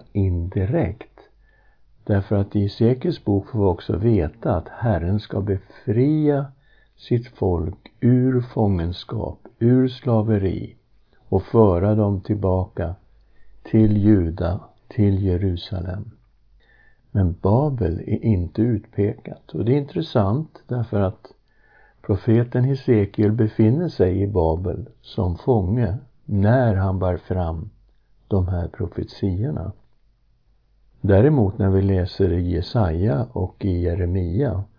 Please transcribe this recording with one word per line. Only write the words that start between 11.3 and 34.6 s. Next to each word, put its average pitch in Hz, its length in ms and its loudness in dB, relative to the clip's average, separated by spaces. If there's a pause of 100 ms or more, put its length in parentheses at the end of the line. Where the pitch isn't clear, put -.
föra 104 520 4
dem 101 260 0
tillbaka 92 760 -2 (760)
till 107 260 4
Juda, 92 600 2 (280)
till 98 360 0
Jerusalem. 90 880 -4 (1000)
Men 90 300 2
Babel 110 580 0
är - 260 -4
inte 98 360 0
utpekat. - 880 -4
Och - 140 -4
det 117 80 2
är 143 40 2
intressant 143 920 -2
därför 117 320 -4
att - 340 -4 (680)
profeten 120 640 0
Hesekiel 110 680 2
befinner 117 580 2
sig 95 320 0
i 101 60 0
Babel 87 580 -2 (160)
som 90 360 -4
fånge 107 600 0 (280)
när 107 500 2
han 95 240 0
bär 90 180 0
fram 85 520 -4 (580)
de 92 200 0
här 87 200 -2
profetiorna. 95 1040 -6 (1300)
Däremot 104 560 4
när 98 120 2
vi 98 120 4
läser 95 500 0
i 87 200 0
Jesaja 98 800 0
och - 340 -6
i 87 160 -2
Jeremia, 92 800 -2 (160)